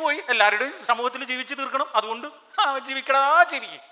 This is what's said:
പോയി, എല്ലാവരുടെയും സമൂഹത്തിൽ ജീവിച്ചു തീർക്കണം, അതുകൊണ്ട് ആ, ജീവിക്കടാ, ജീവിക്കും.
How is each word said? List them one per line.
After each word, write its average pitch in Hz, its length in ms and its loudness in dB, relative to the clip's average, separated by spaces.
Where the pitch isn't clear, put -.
പോയി, 294 140 0
എല്ലാവരുടെയും 214 400 2
സമൂഹത്തിൽ 247 340 0
ജീവിച്ചു 254 260 -8
തീർക്കണം, 262 300 -4
അതുകൊണ്ട് 226 280 -6
ആ, 392 40 4
ജീവിക്കടാ, 269 380 0
ജീവിക്കും. 220 400 -10